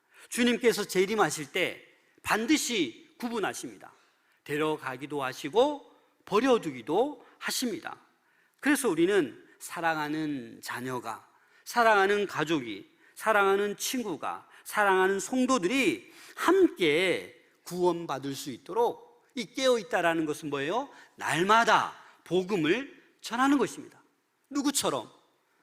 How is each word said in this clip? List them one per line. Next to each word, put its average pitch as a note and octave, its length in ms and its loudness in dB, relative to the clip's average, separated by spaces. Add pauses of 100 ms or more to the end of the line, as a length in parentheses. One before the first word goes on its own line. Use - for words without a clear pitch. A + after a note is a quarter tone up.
(280)
주님께서 A3+ 560 2
재림하실 F#3 680 0
때 D3+ 320 -4 (380)
반드시 A3 840 0 (100)
구분하십니다. D3+ 760 -8 (520)
데려가기도 C#3+ 800 -4
하시고 G3+ 680 0 (340)
버려두기도 G#3 1000 0 (140)
하십니다. - 600 -6 (600)
그래서 C4+ 280 2
우리는 E3+ 540 2 (160)
사랑하는 D3+ 1040 -4
자녀가, A#2+ 640 -8 (380)
사랑하는 G#3 600 4
가족이, C3+ 640 -4 (260)
사랑하는 G3+ 600 2
친구가, F#3 720 -6 (180)
사랑하는 G3 540 2
성도들이 B3 960 0 (240)
함께 F3 1000 2 (300)
구원받을 E3 720 -4
수 C3+ 160 -10
있도록 - 760 -4 (100)
이 A3+ 120 -6
깨어있다라는 F#3 800 0
것은 D3+ 240 -6
뭐예요? E3 400 -4 (260)
날마다 E3+ 800 2 (300)
복음을 F#3 800 -2 (180)
전하는 C4+ 380 2
것입니다. D#3+ 400 -4 (520)
누구처럼? A3 600 -2 (520)